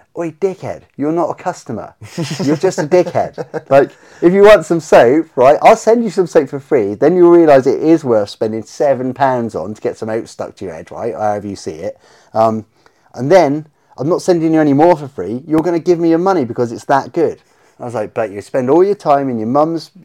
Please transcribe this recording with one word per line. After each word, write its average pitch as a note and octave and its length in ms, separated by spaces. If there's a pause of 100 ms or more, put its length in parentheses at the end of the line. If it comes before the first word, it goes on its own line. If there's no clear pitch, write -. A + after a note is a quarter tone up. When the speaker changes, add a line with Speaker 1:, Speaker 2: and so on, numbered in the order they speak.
(180)
Speaker 1:
"Oi, E3+ 140
dickhead, D#3 500 (140)
you're C#3+ 160
not E3 180
a - 40
customer. - 600 (480)
You're D3+ 140
just F3+ 220
a F#3 80
dickhead. D#3+ 600 (200)
Speaker 2:
<laughs> - 40
Speaker 1:
Like, C#3 200 (300)
if F3 120
you G3 100
want G3+ 240
some E3+ 140
soap, D#3 560
right, C#3 260
I'll G3 140
send A#3 280
you G#3 60
some F3+ 160
soap D#3 220
for C#3+ 120
free. G#2 340
Then D3+ 220
you'll F3 140
realise D3+ 360
it B2+ 160
is D#3 220
worth G#2+ 260
spending A2 320
seven C3 520
pounds B2 400
on F#2 200
to - 60
get - 160
some A2 140
oats A2 220
stuck - 240
to - 80
your F2 100
head, E2+ 160
right, F#2+ 240
however G#2 320
you G2+ 100
see - 180
it. F#2 240 (360)
Um, A2 320 (480)
and C3+ 160
then D#3 360 (300)
I'm C3+ 120
not D#3+ 140
sending E3 320
you D#3 60
any D3+ 120
more D#3+ 240
for D3 120
free. G#2 380
You're D#3 160
gonna E3+ 160
give E3+ 200
me E3+ 120
your E3 80
money F3+ 260
because A#2 280
it's G#2 140
that C3+ 260
good." C#3 280 (380)
I B2 60
was A#2+ 100
like, A2 180
"But A2+ 180
you G2 120
spend B2+ 260
all E3 160
your G3+ 100
time C#3 360
in A#2 80
your A2 100
mum's, D#3 420 (140)